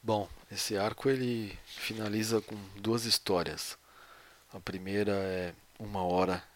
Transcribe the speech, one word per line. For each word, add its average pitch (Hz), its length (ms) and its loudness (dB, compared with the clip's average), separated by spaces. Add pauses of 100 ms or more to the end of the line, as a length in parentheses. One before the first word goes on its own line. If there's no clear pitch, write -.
Bom, 104 240 2 (240)
esse 104 260 -2
arco 107 320 2
ele 120 560 0
finaliza 110 760 0
com 110 140 -10 (200)
duas 113 300 0
histórias. 87 720 0 (760)
A 95 60 -12
primeira 98 540 0
é 92 420 -2 (240)
Uma 104 240 -4
Hora 90 400 4 (120)